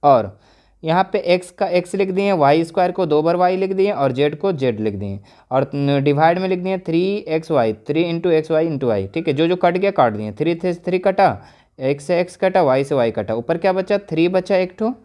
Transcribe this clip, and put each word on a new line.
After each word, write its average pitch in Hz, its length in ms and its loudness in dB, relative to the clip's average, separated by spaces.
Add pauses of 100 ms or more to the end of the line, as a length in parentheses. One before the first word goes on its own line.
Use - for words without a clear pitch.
और 117 360 4 (440)
यहाँ 175 300 0
पे 208 60 0
एक्स 180 320 0
का - 160 -2
एक्स 175 280 -2
लिख 190 160 0
दिए, 196 220 0
वाई 156 320 4
स्क्वायर 180 280 -2
को 180 140 -2
दो 151 160 2
बार 170 140 2
वाई 180 200 2
लिख 190 160 -2
दिए 196 200 0
और 135 200 0
जेड 147 260 0
को 196 140 -2
जेड 127 280 -2
लिख 107 140 -2
दिए, 98 260 -8 (300)
और 135 240 0
न-, 143 300 0
डिवाइड 156 340 4
में 190 100 -4
लिख 185 100 -2
दिए 185 200 -4
थ्री 175 260 -2 (240)
एक्स 160 220 -4
वाई, 120 220 2
थ्री 156 400 -2
into 170 200 0
एक्स 156 180 0
वाई 160 160 2
into 143 180 -4
वाई, 104 220 0
ठीक 160 220 -6
है। 147 60 0
जो 156 120 2
जो 180 100 0
कट 175 200 2
गया 196 140 0
काट 127 220 2
दिए, 104 200 -6
थ्री 160 220 -2
से 170 200 -4
थ्री 180 240 -4
कटा, 180 380 2 (440)
एक्स 143 240 -2
से 175 160 0
एक्स 180 160 -6
कटा, 190 260 0
वाई 139 220 2
से 139 100 -4
वाई 120 160 2
कटा, 110 240 -4
ऊपर 120 240 -4
क्या 190 140 0
बचा, 190 260 -2 (120)
थ्री 165 180 2
बचा 185 280 0
एक 185 220 -2
ठो 226 160 -2 (100)